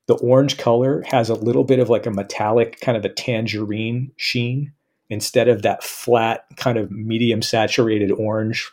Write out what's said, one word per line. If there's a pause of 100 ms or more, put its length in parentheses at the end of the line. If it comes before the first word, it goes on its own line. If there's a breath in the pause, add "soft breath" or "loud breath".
the
orange
color
has
a
little
bit
of,
like,
a
metallic
kind
of
a
tangerine
sheen (360)
instead
of
that
flat (120)
kind
of
medium
saturated
orange,